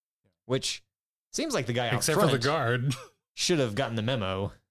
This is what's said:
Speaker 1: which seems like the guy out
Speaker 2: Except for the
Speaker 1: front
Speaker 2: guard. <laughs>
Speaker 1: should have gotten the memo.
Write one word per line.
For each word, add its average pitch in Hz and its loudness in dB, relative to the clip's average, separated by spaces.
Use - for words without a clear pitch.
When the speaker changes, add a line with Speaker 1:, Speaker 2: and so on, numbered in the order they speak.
Speaker 1:
which - -2
seems 302 -4
like 147 -2
the 120 0
guy 120 0
out 123 0
Speaker 2:
Except 156 0
for - 6
the 131 4
Speaker 1:
front 117 0
Speaker 2:
guard. 127 0
<laughs> - -20
Speaker 1:
should 175 2
have 113 0
gotten 117 -2
the 110 0
memo. 101 -2